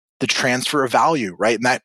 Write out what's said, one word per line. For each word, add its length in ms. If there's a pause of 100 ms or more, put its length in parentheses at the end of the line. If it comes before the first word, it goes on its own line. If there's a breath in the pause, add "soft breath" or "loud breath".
(220)
the 80
transfer 560
of 80
value, 440
right? 200
And 80
that 200